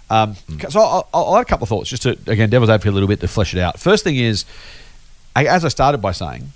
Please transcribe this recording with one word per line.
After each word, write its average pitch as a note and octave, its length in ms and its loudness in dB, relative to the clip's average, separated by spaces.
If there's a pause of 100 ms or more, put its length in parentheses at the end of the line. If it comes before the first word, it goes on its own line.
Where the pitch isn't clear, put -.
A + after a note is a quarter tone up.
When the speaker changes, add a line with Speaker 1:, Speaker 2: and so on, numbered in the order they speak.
(100)
Speaker 1:
Um, A2 240 2 (140)
Speaker 2:
Mm. D#2+ 220 -10
Speaker 1:
so F#3 100 2
I'll, F3+ 320 2
I'll, E3 140 0
I'll F#3 100 2
add A#3+ 60 4
a - 20 -6
couple D#3 200 -2
of G2 40 -6
thoughts G#2 220 -4
just B2+ 140 -8
to, B2+ 60 2 (180)
again, G#2+ 220 2
devil's A#2 200 4
advocate G#2 220 2
a - 20 -2
little G2 140 2
bit G2+ 120 0
to - 80 -4
flesh - 240 -2
it F#2 80 -2
out. F2 200 -2
First G3+ 240 2
thing D#3 120 -2
is, A2+ 280 -2 (920)
I, C#3+ 120 0
as E3+ 180 2
I D#3 40 0
started C#3 300 0
by G2 140 -4
saying, E2+ 440 -10